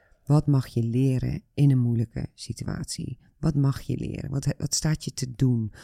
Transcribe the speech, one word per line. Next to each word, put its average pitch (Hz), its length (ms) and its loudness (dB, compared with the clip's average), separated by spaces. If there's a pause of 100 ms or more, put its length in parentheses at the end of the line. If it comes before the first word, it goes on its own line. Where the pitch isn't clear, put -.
(260)
Wat 147 200 4
mag 135 200 2
je 120 160 -2
leren 127 600 0 (120)
in 143 160 6
een 131 80 6
moeilijke 117 560 0
situatie? - 840 -8 (200)
Wat 151 160 0
mag 139 260 2
je - 160 -4
leren? - 340 -8
Wat, 139 280 -2
wat - 160 -4
staat 156 300 -2
je - 80 -6
te 127 220 -8
doen? 117 380 0 (120)